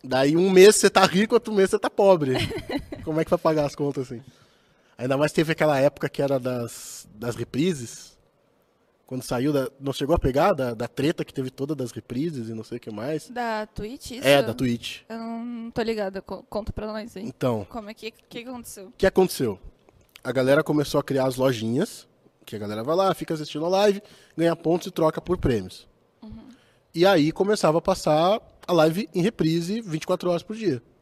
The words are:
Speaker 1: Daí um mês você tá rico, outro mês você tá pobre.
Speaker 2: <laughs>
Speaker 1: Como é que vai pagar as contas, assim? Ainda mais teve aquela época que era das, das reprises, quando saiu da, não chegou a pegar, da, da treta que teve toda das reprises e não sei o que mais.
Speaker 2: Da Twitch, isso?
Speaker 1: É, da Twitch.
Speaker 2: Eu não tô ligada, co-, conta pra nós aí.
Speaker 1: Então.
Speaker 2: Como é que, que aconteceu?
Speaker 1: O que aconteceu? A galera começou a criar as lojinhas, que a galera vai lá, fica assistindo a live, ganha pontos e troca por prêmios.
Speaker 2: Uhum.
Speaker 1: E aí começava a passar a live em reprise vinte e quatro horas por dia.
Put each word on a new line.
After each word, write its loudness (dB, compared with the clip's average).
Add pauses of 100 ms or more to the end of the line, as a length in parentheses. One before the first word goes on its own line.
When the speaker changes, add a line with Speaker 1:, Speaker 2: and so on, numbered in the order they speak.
Speaker 1:
Daí 2
um 4
mês 10
você 4
tá 6
rico, 2
outro 0
mês 4
você 0
tá -4
pobre. 4 (340)
Speaker 2:
<laughs> -10
Speaker 1:
Como -2
é 0
que -6
vai 2
pagar 2
as -8
contas, -6
assim? -12 (800)
Ainda -2
mais 0
teve 0
aquela 2
época 0
que -8
era 0
das, -8
das -8
reprises, -4 (880)
quando -10
saiu -2
da, 0 (120)
não -4
chegou 0
a 2
pegar, 2
da, -2
da -6
treta -2
que -16
teve -6
toda -6
das -6
reprises -6
e -10
não -10
sei -12
o -10
que -14
mais. -8
Speaker 2:
Da -6
Twitch, -12
isso? -4
Speaker 1:
É, 6
da -2
Twitch. -4
Speaker 2:
Eu -10
não -10
tô -4
ligada, -4
co-, -14
conta -8
pra -8
nós -10
aí. -12
Speaker 1:
Então. -4
Speaker 2:
Como -14
é -16
que, -14
que -16
aconteceu? -16
Speaker 1:
O -20
que 0
aconteceu? 2 (640)
A -8
galera 4
começou 0
a -6
criar 0
as -2
lojinhas, -2 (380)
que -16
a -10
galera -6
vai -2
lá, 2
fica -6
assistindo -8
a -2
live, 2 (340)
ganha 2
pontos -2
e -8
troca 0
por -4
prêmios. -4 (340)
Speaker 2:
Uhum. -18 (460)
Speaker 1:
E 4
aí 6
começava 2
a -2
passar 2 (260)
a -2
live 4
em 0
reprise 0
vinte -6
e -12
quatro -2
horas -2
por -12
dia. -2 (200)